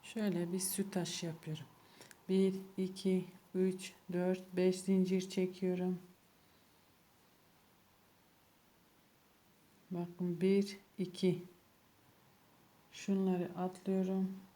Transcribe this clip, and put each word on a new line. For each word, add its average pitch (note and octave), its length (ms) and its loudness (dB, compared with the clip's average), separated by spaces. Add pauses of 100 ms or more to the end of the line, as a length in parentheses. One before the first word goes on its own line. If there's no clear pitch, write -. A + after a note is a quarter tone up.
Şöyle F3 500 -2
bir F#3 60 0
süt G3 340 -2
taşı E3+ 340 -2
yapıyorum. D#3+ 380 -8 (640)
Bir, F#3+ 320 4 (160)
iki, F#3 500 0 (280)
üç, F#3 380 0 (200)
dört, F3+ 440 -2
beş F#3 240 4
zincir F#3 500 2
çekiyorum. F#3 680 -2 (4000)
Bakın F3 500 -4
bir, G3 380 4 (200)
iki. F3+ 460 0 (1500)
Şunları F#3+ 680 0
atlıyorum. F#3+ 760 -2 (200)